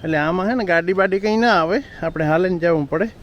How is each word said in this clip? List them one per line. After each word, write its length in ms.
એટલે 140
આમાં 320
હે 60
ને 100
ગાડી 280
બાડી 260
કંઈ 180
ના 240
આવે, 220
આપણે 220
હાલીને 340
જવું 260
પડે. 200